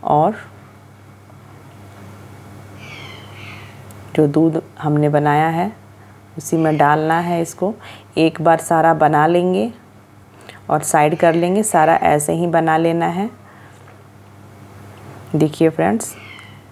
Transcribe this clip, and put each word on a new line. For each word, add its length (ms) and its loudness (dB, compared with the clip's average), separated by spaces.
और 320 2
जो 140 2
दूध 340 0
हमने 320 0
बनाया 400 2
है 220 -4
उसी 180 -4
में 220 2
डालना 420 2
है। 220 -2
इसको 320 -4
एक 240 2
बार 180 4
सारा 360 4
बना 300 4
लेंगे 440 2
और 120 0
साइड 360 2
कर 160 4
लेंगे, 280 0
सारा 340 2
ऐसे 360 2
ही 160 0
बना 300 2
लेना 300 0
है। 220 -4
देखिए 400 2
friends, 440 -2